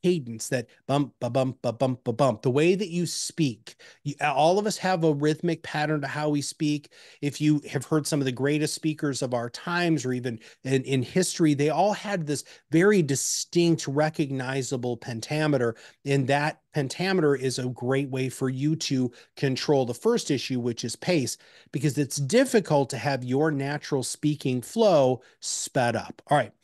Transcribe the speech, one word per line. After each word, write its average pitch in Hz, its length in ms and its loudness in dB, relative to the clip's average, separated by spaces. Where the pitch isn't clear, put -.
cadence, 131 460 -2
that 123 180 -2
bump, 139 320 0
ba 123 100 -4
bump, 131 320 -2
ba 120 120 -2
bump, 127 300 -2
ba 123 100 -4
bump, 120 280 2
the 131 100 0
way 156 240 4
that 190 140 -4
you 175 160 -2
speak. - 720 -4
You, 143 180 -6
all 156 380 2
of 214 80 -2
us 208 100 -4
have 185 260 0
a 160 100 4
rhythmic 156 500 0
pattern 151 380 -2
to 139 60 -6
how 151 220 -4
we 147 120 0
speak. 147 500 -4
If 143 200 -4
you 151 280 4
have 135 160 -4
heard 151 200 0
some 147 160 0
of 135 40 0
the 131 60 0
greatest 143 440 -2
speakers 151 460 -4
of 127 120 -4
our 120 160 -4
times, 170 560 0
or 127 80 0
even 120 260 -4
in, 135 200 0
in 131 180 0
history, 165 520 2
they 143 160 2
all 175 240 2
had 196 340 -4
this 143 160 -4
very 190 300 6
distinct, 160 840 0
recognizable 135 1120 -2
pentameter. 127 760 0
And 139 220 2
that 143 340 0
pentameter 156 640 2
is 127 220 -2
a 127 100 -4
great 131 420 -2
way 131 180 -4
for 131 220 -4
you 139 260 0
to 131 360 -2
control 135 480 0
the 120 80 -6
first 220 360 0
issue, 127 300 -2
which 120 240 -4
is 117 120 -6
pace, 156 420 0
because 139 260 0
it's 143 200 -2
difficult 156 720 2
to 135 80 -6
have 123 260 -2
your 131 260 2
natural 143 540 -4
speaking 139 580 -2
flow 147 600 4
sped - 560 -2
up. - 320 -8
All 147 100 4
right. 117 140 0